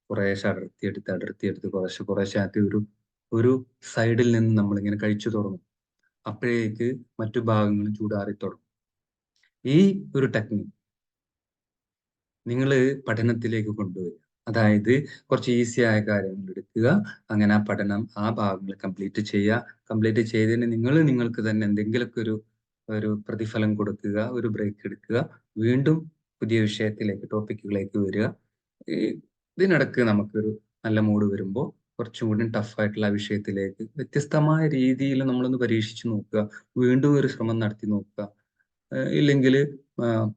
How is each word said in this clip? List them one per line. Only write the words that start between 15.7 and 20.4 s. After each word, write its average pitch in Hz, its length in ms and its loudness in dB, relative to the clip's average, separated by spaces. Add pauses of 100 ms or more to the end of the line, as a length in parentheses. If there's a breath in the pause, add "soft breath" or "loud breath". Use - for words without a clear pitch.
ആയ 113 160 4 (120)
കാര്യങ്ങൾ 95 440 -4
എടുക്കുക, - 340 -2 (440 loud breath)
അങ്ങനെ 104 240 4
ആ 107 40 4 (100)
പഠനം 101 320 -2 (160)
ആ 104 120 -2
ഭാഗങ്ങൾ 98 540 -2
കംപ്ലീറ്റ് 98 380 -4 (100)
ചെയ്യുക. 104 260 2 (340 loud breath)
കംപ്ലീറ്റ് 110 320 2 (100)
ചെയ്തതിന് 117 380 2